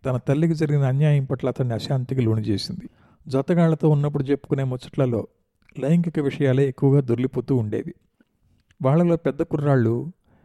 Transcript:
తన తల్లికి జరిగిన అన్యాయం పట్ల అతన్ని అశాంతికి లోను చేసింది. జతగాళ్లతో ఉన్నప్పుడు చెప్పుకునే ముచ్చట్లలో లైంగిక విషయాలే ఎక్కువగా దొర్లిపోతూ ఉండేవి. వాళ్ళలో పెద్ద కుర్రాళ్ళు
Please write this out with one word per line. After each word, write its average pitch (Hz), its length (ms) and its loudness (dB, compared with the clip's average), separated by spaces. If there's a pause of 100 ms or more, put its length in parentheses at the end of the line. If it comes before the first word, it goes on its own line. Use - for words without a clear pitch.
తన 127 100 -2
తల్లికి 151 380 0
జరిగిన 147 300 0
అన్యాయం 139 400 2
పట్ల 131 240 -4
అతన్ని 123 260 -2
అశాంతికి 131 460 -4
లోను 110 200 2
చేసింది. - 480 -4 (400)
జతగాళ్లతో 160 600 2
ఉన్నప్పుడు 147 340 2
చెప్పుకునే 135 400 -2
ముచ్చట్లలో 127 640 -2 (520)
లైంగిక 165 400 0
విషయాలే 139 500 0
ఎక్కువగా 139 320 4
దొర్లిపోతూ 127 560 -2
ఉండేవి. 110 380 -4 (880)
వాళ్ళలో 165 340 2
పెద్ద 139 260 -4
కుర్రాళ్ళు 139 720 0 (320)